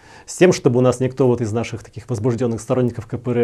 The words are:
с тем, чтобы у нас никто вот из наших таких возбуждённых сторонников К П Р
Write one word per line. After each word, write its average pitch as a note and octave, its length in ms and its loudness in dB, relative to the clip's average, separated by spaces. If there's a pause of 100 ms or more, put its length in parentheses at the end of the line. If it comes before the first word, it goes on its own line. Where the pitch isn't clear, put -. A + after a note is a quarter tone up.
(240)
с - 140 -14
тем, F3+ 160 6
чтобы B2 240 0
у - 20 4
нас B2+ 200 2
никто C3 260 0
вот B2 160 2
из G#2+ 100 -4
наших A2+ 300 -6
таких - 260 -16
возбуждённых A#2 540 -2
сторонников B2 440 -2
К A#2+ 120 -8
П - 120 -6
Р A#2+ 140 0